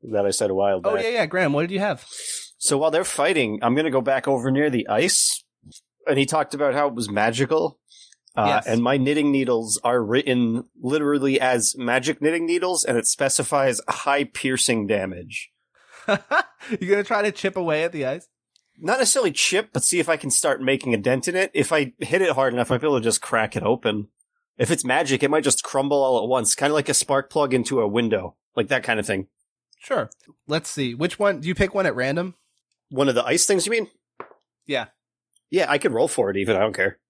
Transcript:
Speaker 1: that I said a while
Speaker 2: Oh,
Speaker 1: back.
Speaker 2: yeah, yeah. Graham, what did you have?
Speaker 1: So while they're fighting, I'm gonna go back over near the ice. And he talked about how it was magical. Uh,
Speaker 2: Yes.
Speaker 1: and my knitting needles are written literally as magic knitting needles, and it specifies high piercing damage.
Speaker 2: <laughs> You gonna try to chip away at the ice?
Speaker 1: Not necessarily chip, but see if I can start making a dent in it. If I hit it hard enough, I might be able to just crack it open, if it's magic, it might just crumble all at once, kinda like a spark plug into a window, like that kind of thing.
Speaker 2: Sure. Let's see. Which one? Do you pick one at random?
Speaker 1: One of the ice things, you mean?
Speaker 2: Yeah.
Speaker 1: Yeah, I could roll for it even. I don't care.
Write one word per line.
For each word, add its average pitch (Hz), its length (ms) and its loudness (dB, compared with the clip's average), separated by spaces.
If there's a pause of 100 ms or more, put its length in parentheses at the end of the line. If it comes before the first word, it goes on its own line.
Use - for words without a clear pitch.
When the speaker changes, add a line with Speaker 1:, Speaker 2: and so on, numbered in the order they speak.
(120)
Speaker 1:
that 101 140 2
I 98 60 2
said 101 180 0
a 95 60 0
while 98 280 2
Speaker 2:
Oh, 208 120 0
Speaker 1:
back. - 80 0
Speaker 2:
yeah, 226 80 0
yeah. 226 160 0
Graham, 170 260 0
what 147 80 0
did 175 100 -4
you 196 80 -4
have? 196 260 -4 (520)
Speaker 1:
So - 200 -2
while 156 140 2
they're 170 120 2
fighting, 143 600 0
I'm 120 120 2
gonna 156 160 0
go 131 100 2
back 135 260 -2
over 131 240 0
near 147 180 2
the 120 180 -2
ice. - 560 0 (640)
And 135 120 2
he 139 80 4
talked 151 260 -2
about 143 220 0
how 147 120 0
it 127 80 -4
was 113 140 -6
magical. 117 680 0 (560)
Uh, 110 120 2
Speaker 2:
Yes. - 200 2
Speaker 1:
and 117 140 2
my 127 160 2
knitting 147 340 2
needles 120 520 0
are 120 180 2
written 120 640 0 (160)
literally 139 600 0
as 127 360 0
magic 127 440 -2
knitting 165 240 0
needles, 175 400 0
and 120 120 0
it 113 100 -2
specifies 135 840 0
high 143 340 0
piercing 120 640 -2
damage. 95 600 -4 (580)
Speaker 2:
<laughs> 202 100 2 (640)
You 180 80 -6
gonna 202 160 2
try 208 200 -2
to 208 80 0
chip 190 260 -4
away 165 260 -2
at 170 80 -2
the 147 140 -6
ice? 143 220 -6 (500)
Speaker 1:
Not 208 220 -2
necessarily 240 320 2
chip, - 420 0
but 135 100 -2
see 175 160 2
if 156 80 0
I 165 80 2
can 147 140 -8
start 135 320 0
making 135 320 0
a 110 40 2
dent 123 300 0
in 180 80 -4
it. 190 200 0
If 151 180 2
I 143 260 0
hit 165 220 0
it 170 120 2
hard 127 200 0
enough, 120 160 -2
I 131 60 2
might 120 60 -2
be 156 60 0
able 139 120 2
to 110 40 -4
just 113 180 0
crack 110 340 -2
it 117 80 -4
open, 104 440 -2 (540)
if 117 100 0
it's 151 140 -2
magic, 135 380 2
it 139 60 2
might 151 140 2
just - 200 2
crumble 143 380 0
all 123 220 2
at 117 60 -4
once, 123 260 2
kinda 143 180 2
like 151 140 2
a 143 60 0
spark 135 360 0
plug 143 240 0
into 123 280 0
a 107 60 2
window, 107 500 0 (180)
like 107 140 0
that 131 140 0
kind 110 160 0
of 104 60 -4
thing. 95 220 -2 (520)
Speaker 2:
Sure. 117 300 -4 (380)
Let's 151 220 -4
see. 127 240 -4
Which 156 260 -4
one? 202 220 0
Do 160 60 -6
you 185 80 -2
pick 190 180 0
one 190 140 0
at 127 80 0
random? 151 400 -2 (540)
Speaker 1:
One 139 200 2
of 120 60 2
the 120 100 2
ice 143 200 2
things, 185 200 2
you 208 60 -4
mean? 226 180 -2 (800)
Speaker 2:
Yeah. 127 180 -4 (640)
Speaker 1:
Yeah, 160 200 2
I 143 100 2
could 147 120 0
roll 120 160 2
for - 220 0
it 95 80 -2
even. 98 180 2
I 92 40 2
don't 107 160 2
care. 95 240 -2 (100)